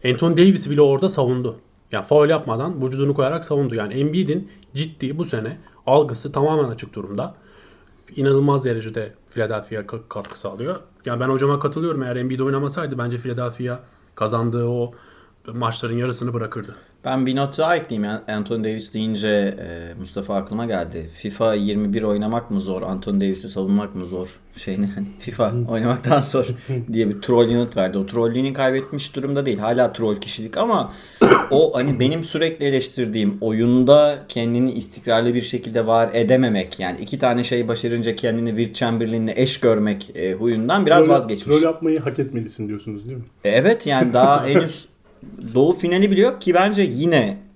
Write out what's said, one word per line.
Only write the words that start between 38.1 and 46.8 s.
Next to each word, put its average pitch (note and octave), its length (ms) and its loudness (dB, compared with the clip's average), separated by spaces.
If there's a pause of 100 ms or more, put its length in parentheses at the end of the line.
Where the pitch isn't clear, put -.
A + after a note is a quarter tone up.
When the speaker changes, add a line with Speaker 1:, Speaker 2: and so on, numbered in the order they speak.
Speaker 2:
kendini A#2 340 -2
Wilt A2 260 -2
Chamberlain'le A2+ 600 -2
eş C3+ 240 0
görmek, G#2+ 560 2
e, F#2 180 -2
huyundan A#2 520 0
biraz D#3 200 4
Speaker 3:
Troll, D3+ 100 4
Speaker 2:
vazgeçmiş. A#2 400 0
Speaker 3:
troll D#3 80 6
yapmayı D#3+ 360 0
hak C3+ 200 -6
etmelisin A2+ 480 -6
diyorsunuz G#2 400 -10
değil B2+ 100 -12
mi? A#2 80 -14 (180)
Speaker 2:
Evet, G#3 440 4
yani B2+ 260 2
daha C3 320 6
Speaker 3:
<laughs> - 20 -2
Speaker 2:
henüz D#3+ 460 0 (600)
doğu C#3+ 200 4
finali F#3 380 2
biliyor A3+ 280 4
ki F3+ 140 0
bence G3 280 4